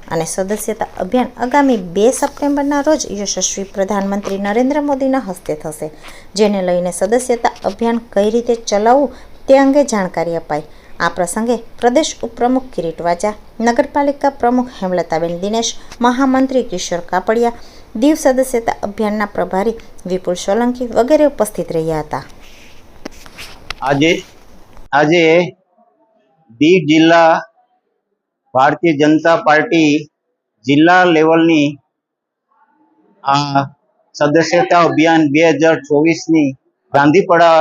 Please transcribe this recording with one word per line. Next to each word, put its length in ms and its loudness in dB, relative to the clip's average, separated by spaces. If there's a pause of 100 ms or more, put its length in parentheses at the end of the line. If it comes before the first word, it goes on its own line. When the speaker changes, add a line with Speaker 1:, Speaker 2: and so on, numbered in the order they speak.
(100)
Speaker 1:
અને 140 -2
સદસ્યતા 640 -6 (100)
અભિયાન 400 -2
આગામી 380 2 (200)
બે 160 2
સપ્ટેમ્બરના 760 -2
રોજ 160 0 (180)
યશસ્વી 540 -6
પ્રધાનમંત્રી 640 -4
નરેન્દ્ર 420 0
મોદીના 480 -2
હસ્તે 260 -8
થશે, 360 -10 (440)
જેને 280 0
લઈને 300 -2
સદસ્યતા 600 -2 (100)
અભિયાન 360 -2 (120)
કઈ 180 0
રીતે 240 0 (100)
ચલાવવું 500 2 (340)
તે 100 6
અંગે 260 4
જાણકારી 580 -4
અપાઈ. 240 -6 (340)
આ 160 0
પ્રસંગે 400 -2 (240)
પ્રદેશ 320 2 (100)
ઉપપ્રમુખ 520 -2
કિરીટ 260 -6
વાજા, 340 -2 (260)
નગરપાલિકા 800 -2
પ્રમુખ 300 0 (120)
હેમલતાબેન 580 -2
દિનેશ, 320 -4 (280)
મહામંત્રી 640 0
કિશોર 480 -6
કાપડિયા, 480 -2 (420)
દીવ 220 4
સદસ્યતા 600 0
અભિયાનના 520 -4
પ્રભારી 420 -2 (300)
વિપુલ 280 -4
સોલંકી 640 -2
વગેરે 300 4
ઉપસ્થિત 460 -4
રહ્યા 280 -4
હતા. 240 -8 (1600)
Speaker 2:
આજે, 300 0 (840)
આજે 300 2 (1300)
દીવ 300 2 (100)
જિલ્લા 400 4 (1200)
ભારતીય 460 0
જનતા 360 4
પાર્ટી 540 2 (720)
જિલ્લા 400 4
લેવલની 640 2 (1600)
આ 400 0 (500)
સદસ્યતા 680 2
અભિયાન 500 4
બે 180 2
હજાર 260 2 (120)
ચોવીસની 600 2 (460)
ગાંધીપડા 680 4